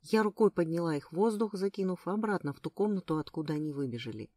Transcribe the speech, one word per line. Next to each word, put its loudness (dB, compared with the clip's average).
Я 4
рукой 4
подняла 0
их -8
в -6
воздух, 2
закинув -2
обратно -2
в -12
ту -8
комнату, 0
откуда -4
они -4
выбежали. -6